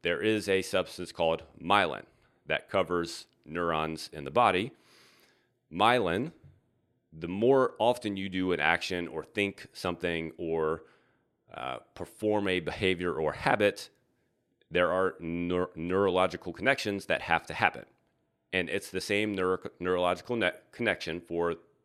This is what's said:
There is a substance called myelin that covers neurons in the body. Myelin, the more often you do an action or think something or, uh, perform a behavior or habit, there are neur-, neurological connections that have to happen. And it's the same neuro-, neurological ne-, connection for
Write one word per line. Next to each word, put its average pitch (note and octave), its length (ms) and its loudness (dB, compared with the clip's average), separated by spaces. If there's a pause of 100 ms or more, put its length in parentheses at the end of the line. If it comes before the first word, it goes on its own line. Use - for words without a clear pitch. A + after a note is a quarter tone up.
There E2+ 200 -2
is G#2+ 280 0
a F#2+ 120 2
substance F#2 500 -4
called E2 320 0 (180)
myelin E2+ 440 2 (420)
that D2 220 -2
covers F2 580 -2 (180)
neurons D#2+ 680 -4
in D#2 100 -12
the C#2 80 -8
body. G#2 400 2 (1000)
Myelin, G#2+ 600 2 (800)
the D#2+ 160 -10
more A#2+ 520 4
often A2 380 2
you G2 120 -6
do F#2 220 0
an E2+ 80 2
action E2+ 480 2
or D#2 160 -6
think - 500 -4
something E2+ 640 -4
or, D#2+ 460 -2 (680)
uh, B1+ 240 -8 (180)
perform G#2 520 0
a F#2 120 2
behavior F2 540 0
or D2+ 200 0
habit, - 560 2 (800)
there E2+ 220 2
are F#2 280 0
neur-, F2 560 -2
neurological F2+ 800 0
connections G2+ 540 -2
that - 160 0
have E2 240 2
to - 80 -10
happen. F2+ 300 0 (680)
And F#2 160 0
it's G2 220 -4
the F#2+ 100 -4
same G#2 320 -2
neuro-, F#2 460 -2
neurological F2+ 560 0
ne-, F#2+ 160 2 (200)
connection F2 480 -2
for E2+ 360 -2 (280)